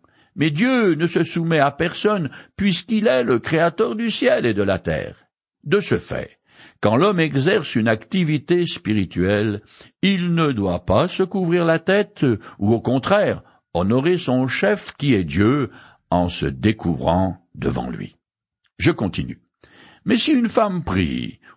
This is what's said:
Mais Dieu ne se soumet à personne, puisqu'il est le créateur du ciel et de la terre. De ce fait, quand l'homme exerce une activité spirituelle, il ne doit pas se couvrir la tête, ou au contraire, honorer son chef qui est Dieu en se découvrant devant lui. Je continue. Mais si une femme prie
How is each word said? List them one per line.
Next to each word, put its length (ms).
Mais 140
Dieu 440
ne 140
se 180
soumet 340
à 120
personne, 580
puisqu'il 520
est 160
le 160
créateur 560
du 140
ciel 360
et 80
de 100
la 160
terre. 480
De 160
ce 160
fait, 420
quand 160
l'homme 240
exerce 560
une 140
activité 760
spirituelle, 960
il 320
ne 200
doit 320
pas 240
se 140
couvrir 420
la 140
tête, 460
ou 140
au 60
contraire, 640
honorer 440
son 300
chef 460
qui 220
est 100
Dieu 440
en 180
se 160
découvrant 1000
devant 340
lui. 260
Je 140
continue. 500
Mais 120
si 140
une 180
femme 340
prie 560